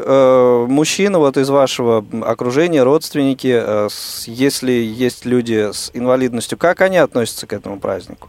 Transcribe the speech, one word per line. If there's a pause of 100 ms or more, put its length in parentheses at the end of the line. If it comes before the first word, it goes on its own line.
э,
мужчины
вот
из
вашего,
м,
окружения,
родственники,
э,
с-,
если
есть
люди
с
инвалидностью,
как
они
относятся
к
этому
празднику?